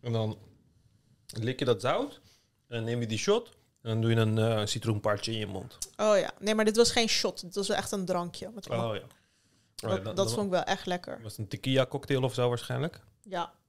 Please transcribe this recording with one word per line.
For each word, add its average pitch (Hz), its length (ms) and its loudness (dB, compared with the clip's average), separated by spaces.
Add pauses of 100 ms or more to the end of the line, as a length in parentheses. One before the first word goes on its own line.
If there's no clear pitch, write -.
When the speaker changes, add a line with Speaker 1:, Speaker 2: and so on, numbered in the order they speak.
Speaker 1:
en 123 100 -4
dan 110 260 0 (880)
lik 113 320 -4
je 139 60 0
dat 117 160 4
zout, 202 320 0 (540)
en 120 80 -10
dan 113 80 -2
neem 120 160 -2
je 117 80 -2
die 110 100 -2
shot, 214 300 2 (340)
en 113 80 -8
dan 113 120 2
doe 113 80 4
je 113 60 6
een, 110 220 4
eh, 110 280 2
citroenpartje 107 680 0
in 113 60 -4
je 107 100 -4
mond. 95 300 -10 (200)
Speaker 2:
Oh 208 200 4
ja, - 220 0
nee, 214 160 0
maar 214 100 4
dit 214 100 2
was 233 160 6
geen 226 180 4
shot, - 320 0
dit 175 140 -12
was 202 140 -2
echt - 220 0
een 196 140 -2
drankje. 175 480 -4
Met 202 160 -14
Speaker 1:
Oh 120 60 -2
ja. 117 100 0
Oh 110 100 -4
ja, 90 60 -8 (840)
Speaker 2:
Dat, - 80 -2
Speaker 1:
dan, 107 80 -4
Speaker 2:
dat 107 120 -6
Speaker 1:
dan 190 140 2
Speaker 2:
vond 220 160 0
ik 190 60 -4
wel 180 120 2
echt - 220 -4
lekker. 180 360 -6
Speaker 1:
was 107 100 -12
het - 80 -14
een 104 80 -6
tequila 131 380 2
cocktail 131 380 -2
of 123 100 0
zo 123 160 2
waarschijnlijk? 127 500 -4 (220)
Speaker 2:
Ja. 185 300 -8 (160)